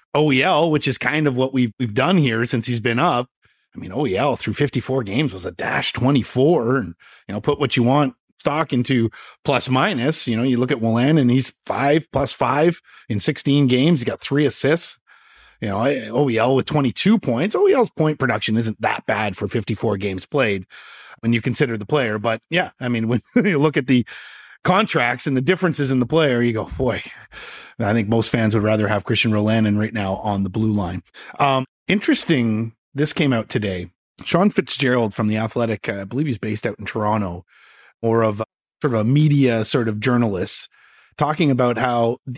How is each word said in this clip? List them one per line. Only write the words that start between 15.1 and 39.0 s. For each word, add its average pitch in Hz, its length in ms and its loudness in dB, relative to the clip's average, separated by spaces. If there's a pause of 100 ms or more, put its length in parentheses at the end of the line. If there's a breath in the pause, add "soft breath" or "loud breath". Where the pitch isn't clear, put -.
You 110 80 -6
know, 98 80 -2
I, 127 320 -2
O 131 200 0
E 113 80 0
L 123 180 2
with 131 100 0
twenty-two 147 540 2
points. 139 360 -2
O 392 120 4
E 370 60 6
L's 247 180 2
point 156 260 0
production 110 400 0
isn't 113 240 -2
that - 240 -4
bad 107 320 -2
for 104 100 -6
fifty-four 107 500 -2
games 95 280 -6
played 104 400 -2 (540 loud breath)
when 117 140 0
you 117 80 0
consider 127 360 -2
the 104 80 -8
player. 120 320 0
But 113 320 -2
yeah, 170 300 -2
I 127 80 -6
mean, 113 200 -2
when 120 140 0 (140)
<laughs> - 0 -
you 190 240 2
look 151 180 2
at 135 100 -2
the 127 160 4 (600 loud breath)
contracts 160 640 0
and 135 100 0
the 127 40 0
differences 147 500 0
in 131 80 2
the 123 80 2
player, 143 340 2
you 120 120 2
go, 107 240 -6
"Boy, 120 260 -2 (720 loud breath)
I 104 160 0
think 110 160 0
most 143 220 2
fans 113 240 2
would 104 80 2
rather 107 240 2
have 104 180 -2
Christian 110 260 0
Wolanin 107 460 2
right 107 160 -2
now 98 220 -2
on 101 280 -2
the 95 60 -4
blue 110 220 -2
line." 92 320 -4 (360 loud breath)
Um, 135 260 0 (220)
interesting, 120 840 0 (200)
this 143 180 -2
came 139 220 0
out 113 160 -2
today. 95 400 -4 (340)
Sean 190 260 2
Fitzgerald 123 640 0
from 110 140 -2
The 107 100 0
Athletic, 113 520 -2
uh, 101 120 -6
I - 40 -10
believe 123 220 -4
he's 123 100 -2
based 107 280 -6
out 104 140 -6
in 104 60 -12
Toronto, 104 600 -2 (560 soft breath)
more 113 220 2
of 107 180 0
a, 110 40 -4 (360)
sort 139 120 0
of 113 80 2